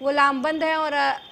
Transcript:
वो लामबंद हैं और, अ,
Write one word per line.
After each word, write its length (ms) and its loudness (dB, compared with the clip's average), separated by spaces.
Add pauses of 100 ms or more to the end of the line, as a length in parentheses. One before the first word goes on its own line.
वो 80 -2
लामबंद 520 0
हैं 140 0
और, 160 -2
अ, 260 0 (140)